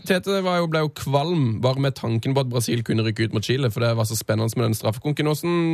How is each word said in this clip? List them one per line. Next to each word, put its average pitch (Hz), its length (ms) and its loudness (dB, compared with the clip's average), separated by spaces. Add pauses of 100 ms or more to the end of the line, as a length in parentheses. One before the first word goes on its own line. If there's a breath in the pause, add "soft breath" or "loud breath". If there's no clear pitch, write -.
Tete 196 400 0
var 180 160 2
jo, 175 80 2
ble 160 160 2
jo 151 80 2
kvalm 143 720 0
bare 131 160 2
med 139 160 0
tanken 113 400 -2
på 139 80 2
at 131 80 -2
Brasil 120 320 0
kunne 110 240 0
rykke 110 220 0
ut - 40 -8
mot 110 120 -2
Chile, 127 260 0
for 113 100 -4
det 117 140 2
var 113 100 0
så 110 140 -2
spennende 110 380 0
med 120 100 2
den 110 80 2
straffekonken. 143 560 -2
Hvordan, 170 240 -2 (200)